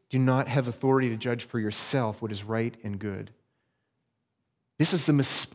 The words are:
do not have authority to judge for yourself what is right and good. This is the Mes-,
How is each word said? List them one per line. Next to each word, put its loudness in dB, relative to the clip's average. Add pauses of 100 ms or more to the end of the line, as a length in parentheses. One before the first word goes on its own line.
(120)
do 2
not 4
have 0
authority 2
to -4
judge -4
for -6
yourself -2
what -2
is -8
right -2
and -6
good. -8 (1500)
This 2
is 0
the 6
Mes-, 2